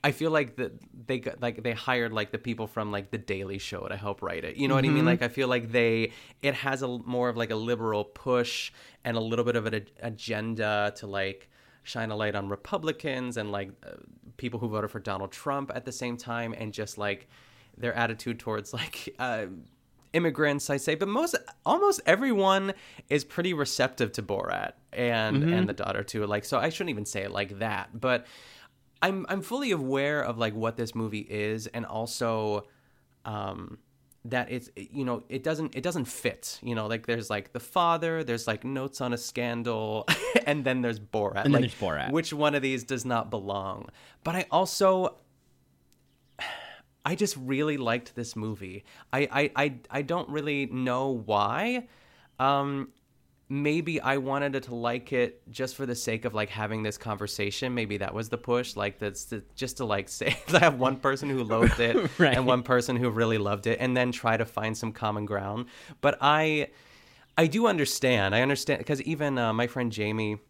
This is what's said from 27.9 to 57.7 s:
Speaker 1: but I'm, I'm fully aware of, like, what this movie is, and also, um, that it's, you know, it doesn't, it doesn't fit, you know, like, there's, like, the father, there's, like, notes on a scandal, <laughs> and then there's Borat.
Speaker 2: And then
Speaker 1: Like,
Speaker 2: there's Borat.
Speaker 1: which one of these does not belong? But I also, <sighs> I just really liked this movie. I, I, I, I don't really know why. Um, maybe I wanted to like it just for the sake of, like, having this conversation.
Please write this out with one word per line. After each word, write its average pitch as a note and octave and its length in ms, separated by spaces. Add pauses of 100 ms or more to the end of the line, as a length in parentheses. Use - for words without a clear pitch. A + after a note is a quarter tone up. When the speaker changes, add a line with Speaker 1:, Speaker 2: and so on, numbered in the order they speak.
Speaker 1:
but B2 260 (720)
I'm, F#3+ 280
I'm G3 140
fully C4 280
aware C#3+ 520
of, A2+ 160
like, A2 160
what A2+ 220
this A2+ 160
movie G#2+ 280
is, G#2+ 480
and A2+ 180
also, A2 800 (580)
um, G2 540 (460)
that B2 260
it's, B2 260
you C3 280
know, B2 240
it C3 160
doesn't, D#3 320
it B2 80
doesn't D#3+ 220
fit, - 580
you A#2+ 100
know, G#2+ 140
like, A2+ 180
there's, A#2 240
like, G2+ 220
the E3 80
father, E3 640
there's, D3 240
like, A2 160
notes C3+ 360
on B2 120
a A#2+ 40
scandal, A#2 880 (220)
<laughs> B4 200
and D3 180
then B2+ 180
there's A2+ 160
Borat. G#2 460
Speaker 2:
And C#3+ 100
then - 80
Speaker 1:
Like, A#2+ 80
Speaker 2:
there's - 100
Borat. D#2 300
Speaker 1:
which D#3+ 220
one D3 240
of C3+ 60
these C3 200
does B2+ 220
not A#2 260
belong? G2 580 (360)
But E3 100
I F3+ 160
also, F#3+ 680
<sighs> - 1200 (640)
I D#3+ 100
just G3+ 220
really C#3 400
liked A#2+ 380
this A#2 220
movie. G#2 480 (280)
I, C3+ 180
I, C#3+ 340
I, C#3+ 100 (160)
I C#3+ 120
don't E3 260
really C#3+ 380
know B2+ 420 (160)
why. C3+ 640 (500)
Um, C#3 500 (640)
maybe D3+ 480
I C3+ 200
wanted C3+ 460
to A#2+ 100
like A#2+ 400
it B2 260 (100)
just C3 240
for C#3 120
the A#2+ 80
sake A2+ 320
of, G#2+ 80
like, G#2+ 160
having G#2+ 320
this G#2 160
conversation. G#2 760